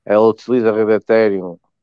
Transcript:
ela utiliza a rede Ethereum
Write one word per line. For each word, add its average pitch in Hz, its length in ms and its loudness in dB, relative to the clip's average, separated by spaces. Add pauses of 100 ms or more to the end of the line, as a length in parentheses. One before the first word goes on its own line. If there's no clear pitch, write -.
ela 110 240 2
utiliza 113 420 -2
a 107 40 -2
rede 110 180 0
Ethereum 101 640 -2 (240)